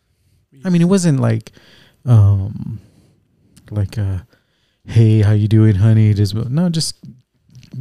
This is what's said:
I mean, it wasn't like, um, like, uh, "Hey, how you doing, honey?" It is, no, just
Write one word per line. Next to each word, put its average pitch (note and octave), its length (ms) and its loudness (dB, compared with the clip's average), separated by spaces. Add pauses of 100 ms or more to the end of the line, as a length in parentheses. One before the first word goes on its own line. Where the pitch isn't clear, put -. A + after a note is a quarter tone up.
(640)
I F#3 60 -4
mean, F3 100 2
it E3+ 60 2
wasn't F3 340 0
like, A2+ 320 -4 (540)
um, G2+ 760 0 (880)
like, G#2 280 -6
uh, F#2+ 220 -6 (680)
"Hey, A2 340 2
how G#2 120 2
you G#2 160 0
doing, A2 260 4
honey?" G#2+ 340 2
It G#2 100 0
is, G2+ 140 -2
no, B2+ 380 -4
just D#3+ 260 -6 (840)